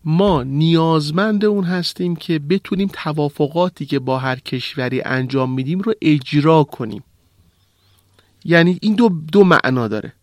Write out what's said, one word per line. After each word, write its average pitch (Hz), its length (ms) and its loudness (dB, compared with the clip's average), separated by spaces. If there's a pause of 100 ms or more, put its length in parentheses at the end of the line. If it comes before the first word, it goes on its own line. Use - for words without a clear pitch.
ما 165 360 2
نیازمند 165 1000 0
اون 208 180 0
هستیم 175 520 -4
که 160 240 -4
بتونیم 190 540 -2
توافقاتی 151 920 -2
که 139 140 -2
با 131 200 -2
هر 131 160 -2
کشوری 127 680 -6
انجام 131 500 -2
می‌دیم 135 280 -4
رو 220 220 -2
اجرا 151 640 2
کنیم. 110 400 -8 (1400)
یعنی 170 380 2
این 208 140 0
دو، 233 140 4 (220)
دو 202 120 6
معنا 131 440 4
داره. 104 360 -6